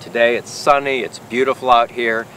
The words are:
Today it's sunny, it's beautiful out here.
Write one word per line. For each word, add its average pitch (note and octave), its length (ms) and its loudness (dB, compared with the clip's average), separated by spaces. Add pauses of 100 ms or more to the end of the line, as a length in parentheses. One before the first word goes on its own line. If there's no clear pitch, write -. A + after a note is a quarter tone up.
Today A#2 340 0
it's G2 160 -8
sunny, C#3 480 0
it's - 180 -8
beautiful B2+ 540 -2
out A#2+ 180 4
here. A2+ 460 -4